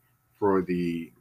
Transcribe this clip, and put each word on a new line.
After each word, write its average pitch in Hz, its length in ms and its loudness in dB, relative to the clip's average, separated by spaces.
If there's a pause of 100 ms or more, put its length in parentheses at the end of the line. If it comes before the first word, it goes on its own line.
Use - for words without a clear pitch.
(380)
for 98 240 2
the 87 580 -4